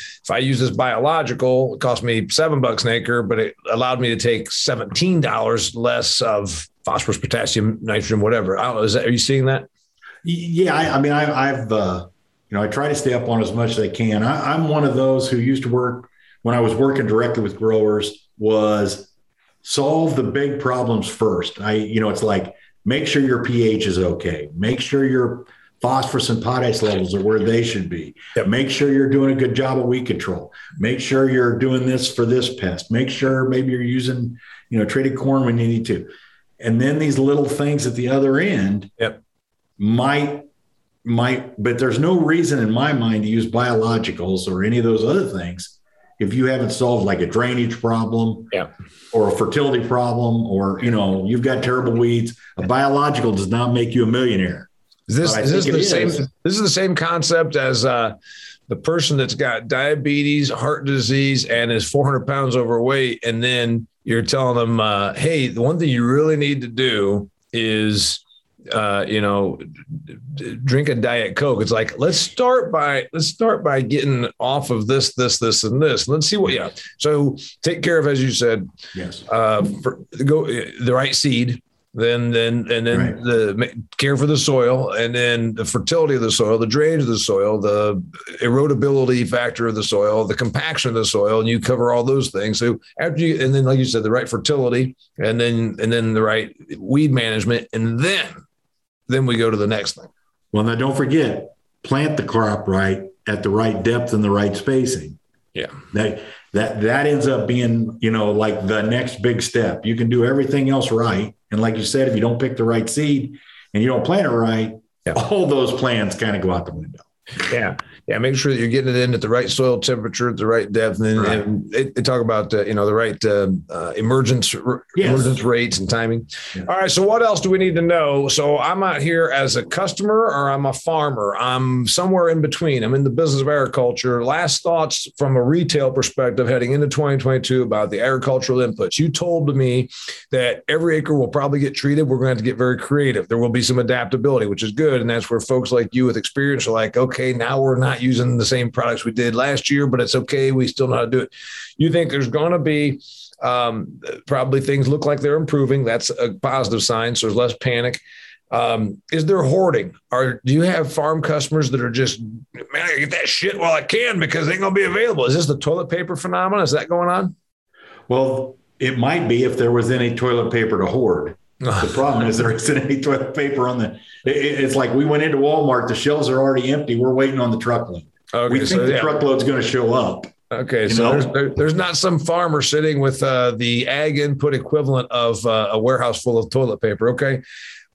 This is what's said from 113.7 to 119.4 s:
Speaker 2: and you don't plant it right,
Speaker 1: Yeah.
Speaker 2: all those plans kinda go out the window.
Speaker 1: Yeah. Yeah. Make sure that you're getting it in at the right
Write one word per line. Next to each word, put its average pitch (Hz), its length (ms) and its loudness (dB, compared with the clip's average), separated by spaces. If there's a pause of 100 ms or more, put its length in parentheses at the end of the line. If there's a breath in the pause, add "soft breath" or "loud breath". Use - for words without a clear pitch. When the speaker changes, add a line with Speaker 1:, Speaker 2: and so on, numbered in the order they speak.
Speaker 2:
and 104 80 0
you 120 80 2
don't 131 160 0
plant 180 220 2
it 131 40 0
right, 113 440 0 (320)
Speaker 1:
Yeah. 80 60 -2
Speaker 2:
all 185 340 0
those 131 260 2
plans 117 440 0
kinda 104 240 -2
go 92 100 0
out 87 160 -2
the 80 80 -12
window. 78 240 -12 (540 loud breath)
Speaker 1:
Yeah. 110 240 -2 (300 loud breath)
Yeah. 110 120 0
Make 131 180 0
sure 135 160 0
that 123 80 -2
you're 117 80 0
getting 127 260 0
it 123 60 2
in 127 140 2
at 113 60 -2
the 110 80 -4
right 120 220 0